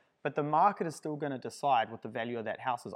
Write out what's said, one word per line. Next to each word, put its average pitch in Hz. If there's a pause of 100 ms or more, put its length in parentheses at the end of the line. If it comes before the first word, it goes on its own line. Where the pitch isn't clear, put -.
(220)
but 143
the 151
market 170
is 156
still 151
gonna 143
decide 117
what 113
the 117
value 117
of 110
that 107
house 123
is. 101